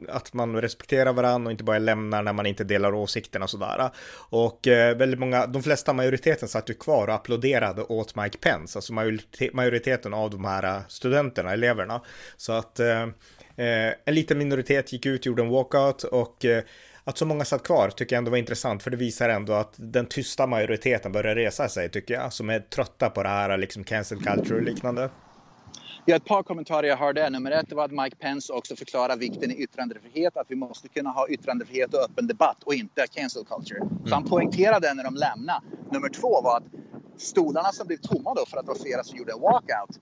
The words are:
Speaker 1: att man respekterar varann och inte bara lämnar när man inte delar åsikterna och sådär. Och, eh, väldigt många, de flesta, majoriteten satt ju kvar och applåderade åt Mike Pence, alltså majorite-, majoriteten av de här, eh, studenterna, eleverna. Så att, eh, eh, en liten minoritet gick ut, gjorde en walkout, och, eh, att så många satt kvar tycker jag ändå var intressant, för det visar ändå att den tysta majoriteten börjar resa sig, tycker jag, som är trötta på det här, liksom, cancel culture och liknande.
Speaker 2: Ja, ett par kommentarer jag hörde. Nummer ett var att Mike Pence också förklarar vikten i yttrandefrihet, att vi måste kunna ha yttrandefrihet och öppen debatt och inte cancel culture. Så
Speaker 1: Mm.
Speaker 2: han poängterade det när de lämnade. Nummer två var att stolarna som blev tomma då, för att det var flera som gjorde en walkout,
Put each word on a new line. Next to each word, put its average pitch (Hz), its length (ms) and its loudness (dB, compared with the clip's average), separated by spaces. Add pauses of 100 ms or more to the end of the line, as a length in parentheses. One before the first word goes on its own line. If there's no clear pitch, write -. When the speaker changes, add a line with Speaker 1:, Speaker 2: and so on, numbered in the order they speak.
Speaker 1:
att - 240 -8
man 117 280 -2
respekterar 131 520 2
varann 123 340 2
och 113 60 -4
inte 110 120 -8
bara 110 140 2
lämnar 107 440 0
när 104 100 0
man 104 140 -2
inte 101 180 -2
delar 101 300 2
åsikterna 104 500 -4
och 92 60 -4
sådär. 107 400 -2 (400)
Och, 117 380 2
eh, 120 280 8
väldigt 127 240 2
många, 127 260 2
de 127 160 -2
flesta, 147 300 2
majoriteten 127 560 2
satt - 220 -4
ju 110 40 -4
kvar 113 340 2
och 110 60 2
applåderade 113 680 0
åt 110 340 -4
Mike 104 220 -4
Pence, 95 400 0
alltså 101 140 -8
majorite-, 110 640 -2
majoriteten 120 600 0
av 107 160 -2
de 98 140 -8
här, 95 320 -2
eh, 98 120 -8
studenterna, 123 640 0
eleverna. 113 480 0 (360)
Så - 160 -6
att, 113 280 -2
eh, 117 220 4 (540)
eh, 117 360 2 (120)
en 147 100 0
liten 160 240 2
minoritet 139 540 0
gick 127 140 -6
ut, 131 200 -2
gjorde 120 160 2
en 117 80 0
walkout, 135 540 2
och, - 400 -2
eh, 117 180 4 (420)
att 131 140 -6
så 160 80 0
många 151 180 0
satt 135 180 -2
kvar 127 260 4
tycker 120 280 -2
jag - 20 4
ändå 120 120 -2
var 123 80 2
intressant, 117 440 -2
för 127 80 -6
det 123 60 -4
visar 120 320 0
ändå 107 240 0
att 107 240 0
den 117 300 -2
tysta 135 400 -2
majoriteten 110 640 0
börjar 107 220 0
resa 117 340 0
sig, 90 220 -4
tycker 104 240 -4
jag, 127 180 -4
som 110 180 -6
är 110 100 0
trötta - 500 -2
på - 120 -2
det 98 60 0
här, 101 300 2
liksom, 95 260 -6
cancel 107 340 -4
culture 104 380 0
och 117 60 0
liknande. 120 480 -4 (920)
Speaker 2:
Ja, 170 120 6
ett 160 80 0
par 202 180 2
kommentarer 156 460 -2
jag 139 80 4
hörde. 143 340 2
Nummer 131 200 -4
ett 156 220 0
var 151 120 0
att 143 60 -4
Mike 139 260 -4
Pence 139 360 -6
också 127 240 -8
förklarar 127 400 0
vikten 120 340 -4
i 131 40 -4
yttrandefrihet, 123 800 -4
att 139 120 -6
vi 131 80 -8
måste 127 320 -10
kunna 143 220 -4
ha 135 180 0
yttrandefrihet 127 640 -2
och 139 60 4
öppen 120 260 0
debatt 117 380 2
och 147 100 0
inte 123 360 -2
cancel 127 340 -8
culture. 107 360 -10
Så 104 60 -4 (140)
Speaker 1:
Mm. - 120 -2
Speaker 2:
han 147 120 2
poängterade 180 640 4
det 139 60 0
när 135 100 -8
de 131 100 -6
lämnade. 139 460 -2 (300)
Nummer 139 180 -2
två 196 320 2
var 120 160 4
att 117 60 0 (540)
stolarna 170 560 2
som 196 140 -8
blev 165 100 -4
tomma 156 380 -2
då, 151 120 0
för - 100 -10
att 131 100 -6
det 135 60 -4
var - 60 -6
flera 123 260 -6
som 127 140 -16
gjorde 113 140 -10
en 113 80 -10
walkout, 135 600 0